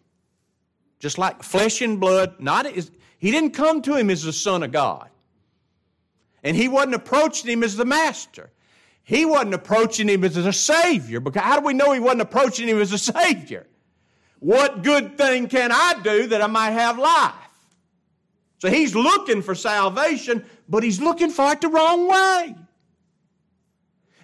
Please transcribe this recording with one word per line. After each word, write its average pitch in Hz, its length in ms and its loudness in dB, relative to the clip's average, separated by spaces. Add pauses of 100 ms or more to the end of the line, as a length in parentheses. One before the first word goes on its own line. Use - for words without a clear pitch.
(1000)
Just 147 200 -8
like - 240 -4
flesh 214 380 0
and 220 180 -2
blood. 185 400 0
Not 175 260 0
as, 185 240 -10 (300)
he 190 100 -2
didn't 302 220 0
come 311 320 0
to 285 120 0
him 220 140 2
as 165 140 -2
the 160 100 -6
Son 185 300 -2
of 131 80 -6
God. 117 380 -2 (1300)
And 165 140 -2
he 240 100 2
wasn't 262 280 0
approaching 277 560 0
him 233 120 -2
as 202 120 -2
the 240 100 -2
master. 294 640 -4 (540)
He 285 220 0
wasn't 269 280 0
approaching 220 560 0
him 190 140 2
as 170 140 0
a 180 140 0
Savior. 240 680 0
Because 131 240 -4
how 269 160 2
do 285 80 -2
we 277 80 0
know 285 160 4
he 262 80 0
wasn't 240 220 2
approaching 233 460 -2
him 214 140 2
as 196 100 -2
a 208 60 -2
Savior? 220 680 -2 (720)
"What 233 420 2
good 285 380 0
thing 254 280 0
can 247 240 0
I 320 320 2
do 214 240 2
that 214 140 0
I 208 60 0
might 220 240 0
have 233 260 0
life?" 277 380 2 (1200)
So 185 100 -2
he's 254 260 2
looking 262 480 2
for 190 100 -6
salvation, 247 880 -2 (240)
but 208 140 0
he's 208 180 0
looking 330 300 0
for 277 220 0
it 294 100 -4
the 339 60 0
wrong 330 400 2
way. 381 480 2 (1700)